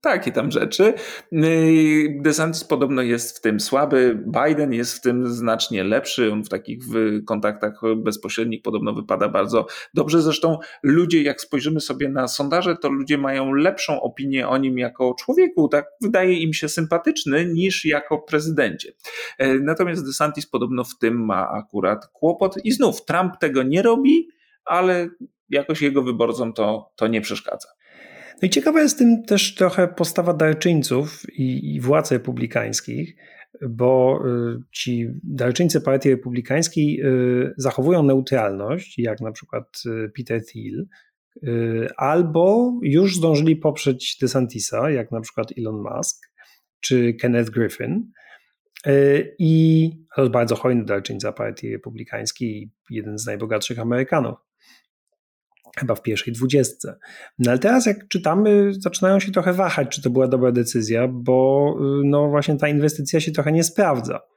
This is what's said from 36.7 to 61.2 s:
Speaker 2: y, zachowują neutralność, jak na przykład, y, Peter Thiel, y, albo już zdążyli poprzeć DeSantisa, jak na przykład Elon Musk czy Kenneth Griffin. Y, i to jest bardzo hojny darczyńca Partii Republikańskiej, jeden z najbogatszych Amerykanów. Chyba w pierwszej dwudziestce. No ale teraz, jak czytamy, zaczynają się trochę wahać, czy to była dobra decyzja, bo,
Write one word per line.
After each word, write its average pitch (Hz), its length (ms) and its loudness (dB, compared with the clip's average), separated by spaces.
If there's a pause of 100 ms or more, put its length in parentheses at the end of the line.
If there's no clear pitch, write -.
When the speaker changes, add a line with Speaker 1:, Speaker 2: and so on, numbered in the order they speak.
Speaker 2:
y, 127 520 0
zachowują 139 460 0
neutralność, 131 960 0
jak 113 220 -2
na 110 100 -8
przykład, - 540 -12
y, 113 320 -6
Peter 113 280 -6
Thiel, - 420 -10 (560)
y, 117 440 -2 (100)
albo 175 760 2 (100)
już 180 320 4
zdążyli 160 400 4
poprzeć 143 680 -2
DeSantisa, 123 680 -2
jak 123 220 -2
na 113 100 -6
przykład 110 260 -6 (100)
Elon 110 260 -6 (120)
Musk - 360 -8 (480)
czy 120 340 2
Kenneth 120 360 0
Griffin. 120 600 -4 (760)
Y, 139 520 2
i 160 520 4 (240)
to 139 60 0
jest 123 120 2
bardzo 117 220 2
hojny 120 300 0
darczyńca 101 460 -6
Partii 110 400 -8
Republikańskiej, 110 1000 -10 (180)
jeden 107 280 -10
z 110 80 -10
najbogatszych 110 540 -6
Amerykanów. 120 680 -2 (1300)
Chyba 117 180 -2
w - 60 -16
pierwszej 117 320 -6
dwudziestce. 127 640 -2 (420)
No 120 120 2
ale 127 80 2
teraz, 233 260 2
jak 208 220 -2
czytamy, 202 640 2
zaczynają 190 460 2
się 196 120 -4
trochę 180 220 2
wahać, 170 360 0
czy - 120 -8
to 127 80 0
była 131 180 4
dobra 123 240 2
decyzja, 117 560 0
bo, 131 720 2